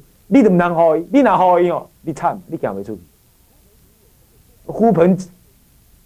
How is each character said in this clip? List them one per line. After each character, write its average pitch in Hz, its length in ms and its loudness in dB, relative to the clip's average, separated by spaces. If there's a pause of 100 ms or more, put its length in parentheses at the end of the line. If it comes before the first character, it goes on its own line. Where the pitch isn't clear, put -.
(280)
你 254 140 4
怎 214 100 4
么 180 60 2
能 175 160 0
好？ 165 220 2
你 175 260 0
哪 208 160 2
好 180 220 2
哦？ 175 280 -2 (140)
你 - 100 -10
惨， 147 360 -6
你 160 100 -12
行 117 160 -8
不 98 100 -10
出 107 120 -12
去。 90 60 -20 (1600)
呼 220 260 -2
朋， 175 260 2 (880)